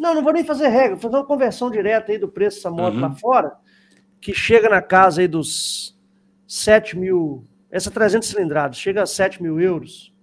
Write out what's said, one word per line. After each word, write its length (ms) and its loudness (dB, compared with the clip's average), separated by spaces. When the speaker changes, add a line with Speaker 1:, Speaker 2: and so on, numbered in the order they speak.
Speaker 1:
não, 140 2
não 80 0
vou 100 2
nem 120 2
fazer 240 0
regra, 280 4
vou 40 -12
fazer 160 -4
uma 100 -2
conversão 440 -2
direta 400 -2
aí 60 -2
do 100 -6
preço 300 -2
dessa 140 -8
moto 240 -2
Speaker 2:
Uhum. 80 -4
Speaker 1:
lá 80 -2
fora, 440 0
que 140 -10
chega 380 4
na 100 4
casa 400 4
aí 80 2
dos 640 -8
sete 500 2
mil, 480 -2
essa 200 -6
trezentos 380 0
cilindradas, 500 -2
chega 240 -2
a 40 -2
sete 360 -4
mil 180 -2
euros, 640 -4